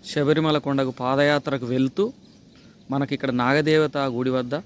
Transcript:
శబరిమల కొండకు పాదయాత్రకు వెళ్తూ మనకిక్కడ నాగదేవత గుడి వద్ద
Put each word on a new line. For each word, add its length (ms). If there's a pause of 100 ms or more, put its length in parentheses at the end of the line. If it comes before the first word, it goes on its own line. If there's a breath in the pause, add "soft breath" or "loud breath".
శబరిమల 520
కొండకు 320
పాదయాత్రకు 760
వెళ్తూ 460 (760 loud breath)
మనకిక్కడ 400
నాగదేవత 680
గుడి 340
వద్ద 360